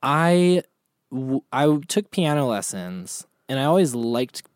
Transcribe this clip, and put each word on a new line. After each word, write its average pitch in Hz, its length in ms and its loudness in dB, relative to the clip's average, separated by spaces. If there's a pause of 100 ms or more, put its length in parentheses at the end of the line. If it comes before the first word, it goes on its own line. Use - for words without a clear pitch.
I, 175 600 4 (500)
w-, 131 300 -4 (100)
I 147 340 4
took 208 220 -2
piano 147 380 0
lessons, 92 800 -6 (200)
and 135 120 -4
I 135 60 0
always 160 280 2
liked 117 480 -4 (140)